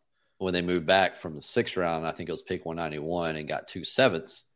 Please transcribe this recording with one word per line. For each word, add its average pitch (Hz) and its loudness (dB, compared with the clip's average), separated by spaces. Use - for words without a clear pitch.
when 92 0
they 87 2
moved 87 2
back 92 6
from 82 -8
the 71 -10
sixth - 0
round, 82 0
I 78 -2
think 85 -8
it - -4
was 78 -6
pick 90 -6
one 82 -6
ninety-one, 80 -2
and 76 -8
got - -6
two 82 -10
sevenths. - 2